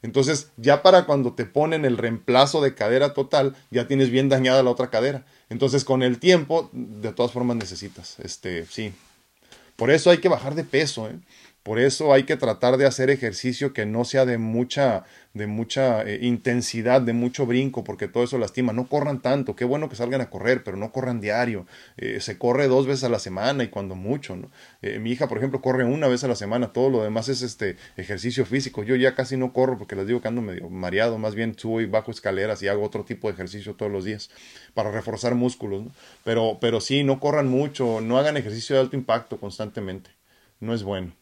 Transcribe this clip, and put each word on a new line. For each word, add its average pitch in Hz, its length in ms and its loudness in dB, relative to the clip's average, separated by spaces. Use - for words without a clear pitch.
Entonces, 135 560 0
ya 143 240 6
para 185 240 10
cuando 139 260 2
te 113 140 -6
ponen 151 400 0
el 120 100 2
reemplazo 123 640 2
de 135 140 0
cadera 131 400 0
total, 139 420 0
ya 117 180 -2
tienes 135 220 4
bien 131 180 2
dañada 131 340 4
la 123 80 4
otra 123 200 -2
cadera. 127 340 0
Entonces, 135 380 0
con 131 160 2
el 123 160 2
tiempo, 165 540 4
de 107 420 -8
todas 120 180 0
formas 123 240 0
necesitas, 92 640 -12
este, 87 460 -8
sí. 107 260 -8
Por 117 140 2
eso 160 200 6
hay 175 80 8
que 185 100 2
bajar 135 260 0
de 156 100 -4
peso, 135 440 -2
¿eh? 135 100 -12
Por 110 160 -4
eso 139 360 4
hay 135 80 8
que 143 160 -2
tratar 123 400 2
de 139 80 6
hacer 131 240 2
ejercicio 127 640 -2
que 107 100 -2
no 113 220 -2
sea 131 180 2
de 120 140 0
mucha, 113 680 0
de 104 120 -6
mucha, 113 640 0
eh, 104 140 -6
intensidad, 120 800 2
de 117 100 0
mucho 123 320 0
brinco, 123 400 0
porque 101 240 -8
todo 120 160 0
eso 123 140 -2
lastima. 117 340 -2
No 127 160 -4
corran 143 320 -2
tanto, 131 360 -2
qué 120 100 -2
bueno 143 240 -2
que - 40 -14
salgan 120 280 -2
a - 80 -8
correr, 117 340 0
pero 98 140 -8
no 110 120 -8
corran 123 300 -4
diario. 104 460 -2
Eh, 107 220 -6
se 104 180 -10
corre 127 280 2
dos 131 200 4
veces 131 180 -2
a 120 60 0
la 110 80 0
semana 110 440 -2
y 110 60 -2
cuando 98 260 -8
mucho, 98 420 -6
¿no? - 140 -14
Eh, 110 200 -6
mi 113 100 -4
hija, 127 180 -2
por - 80 -4
ejemplo, 131 240 -2
corre 131 240 0
una 139 240 2
vez 123 160 0
a 131 40 0
la 117 60 0
semana, 107 380 -2
todo 127 160 2
lo 120 140 2
demás 110 260 -2
es, 127 140 -4
este, 107 340 -6
ejercicio 104 480 -4
físico. 127 360 -4
Yo 123 140 2
ya 127 180 4
casi 131 220 -4
no 127 160 -4
corro 127 240 2
porque 98 200 -10
les 98 100 -4
digo 117 160 -2
que 110 60 -4
ando 120 120 -4
medio 87 300 -10
mareado, 95 480 -2
más 107 160 -4
bien 113 240 -4
subo 113 240 -2
y 107 40 0
bajo 107 240 -2
escaleras 98 520 -4
y 98 60 0
hago 104 140 0
otro 104 220 -4
tipo 110 240 -6
de 95 60 -4
ejercicio 95 400 -12
todos 104 180 -4
los 95 140 -4
días 107 240 -10
para 107 180 -2
reforzar 113 440 -4
músculos, 113 480 -2
¿no? 120 80 -14
Pero, 113 340 0
pero 113 220 0
sí, 143 240 0
no 135 160 2
corran 147 280 2
mucho, 127 520 0
no 117 160 0
hagan 147 220 2
ejercicio 113 380 -4
de 135 40 6
alto 131 160 0
impacto 117 400 -2
constantemente. 101 720 -10
No 110 140 -6
es 110 120 -4
bueno. 92 380 -6